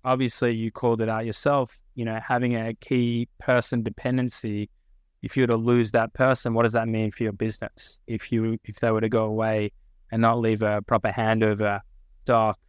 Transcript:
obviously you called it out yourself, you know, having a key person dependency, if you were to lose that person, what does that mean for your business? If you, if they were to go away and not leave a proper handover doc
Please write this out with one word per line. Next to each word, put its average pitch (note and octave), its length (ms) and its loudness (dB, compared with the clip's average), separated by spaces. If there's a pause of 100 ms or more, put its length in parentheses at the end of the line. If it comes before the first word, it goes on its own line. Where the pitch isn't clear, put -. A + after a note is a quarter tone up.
obviously B2+ 500 0
you A2+ 160 -4
called A#2 300 0
it A2 80 0
out A2 160 -4
yourself, C3+ 560 -2 (140)
you A#2 100 -6
know, A2+ 200 -4
having A#2+ 300 0
a A2+ 200 -4
key A#2+ 520 0 (100)
person B2 460 0
dependency, A2+ 840 -4 (520)
if - 140 -10
you C3 80 4
were A#2+ 40 4
to A#2 100 4
lose A#2 340 2
that A2+ 220 0
person, B2+ 400 0
what A2+ 100 4
does A2+ 80 4
that A#2 160 0
mean A2 240 0
for - 120 -4
your G#2+ 100 -2
business? - 720 -8
If A2+ 240 -6
you, A2+ 320 0
if - 160 -14
they A#2 120 2
were A2 100 2
to A2 80 0
go A2 160 2
away G#2+ 460 -2 (400)
and A2+ 100 0
not A2+ 180 4
leave A2+ 220 2
a G#2 200 0
proper A2 280 0
handover G#2+ 720 0 (440)
doc A2 320 2 (120)